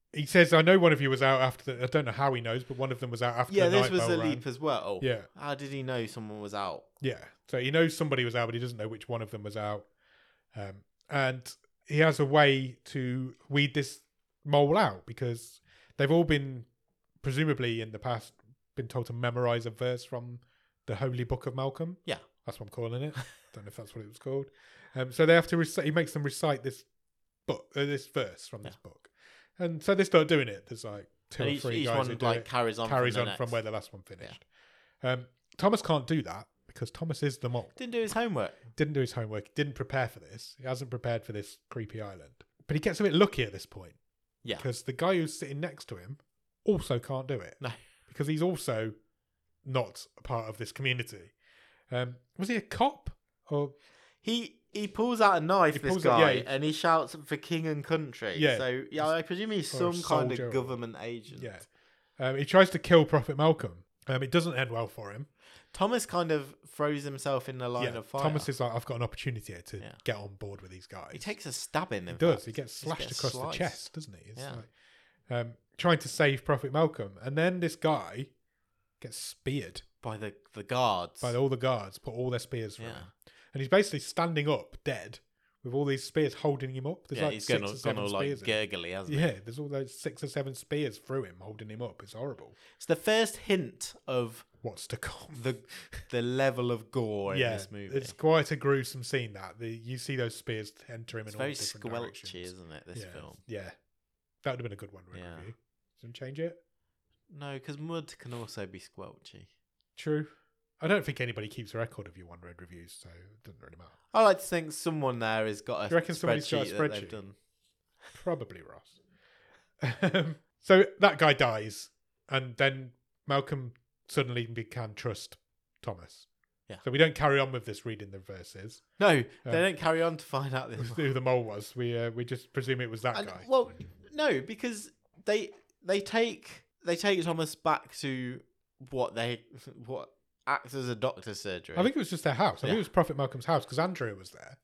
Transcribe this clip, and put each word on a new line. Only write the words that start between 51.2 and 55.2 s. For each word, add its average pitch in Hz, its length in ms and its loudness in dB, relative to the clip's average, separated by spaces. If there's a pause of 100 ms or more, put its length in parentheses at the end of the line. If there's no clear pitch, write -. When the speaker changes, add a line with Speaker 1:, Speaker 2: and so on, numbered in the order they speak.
Speaker 1:
Um, 123 240 -2 (220)
was 190 120 -4
he 240 60 0
a 208 60 -2
cop? - 480 0 (400)
Or 143 240 0 (480)
Speaker 2:
He, 233 380 -4 (120)
he 208 160 -4
pulls 226 340 2